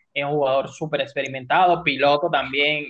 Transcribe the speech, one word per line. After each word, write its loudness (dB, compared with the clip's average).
es -4
un -4
jugador 0
súper -4
experimentado, 0
piloto 2
también, 0